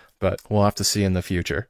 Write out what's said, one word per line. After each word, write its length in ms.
but 180
we'll 140
have 120
to 100
see 180
in 100
the 80
future. 480